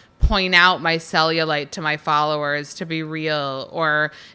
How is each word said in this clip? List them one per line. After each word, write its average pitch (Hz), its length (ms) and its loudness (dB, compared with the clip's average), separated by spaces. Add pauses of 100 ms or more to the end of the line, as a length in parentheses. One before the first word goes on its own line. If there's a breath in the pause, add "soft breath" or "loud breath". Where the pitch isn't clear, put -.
(180 soft breath)
point 185 360 2
out 180 280 6
my 165 160 2
cellulite 160 720 0
to - 100 -10
my 151 160 -2
followers 147 760 -2
to - 100 -10
be 160 180 -6
real 151 720 -6
or 151 380 0 (240 loud breath)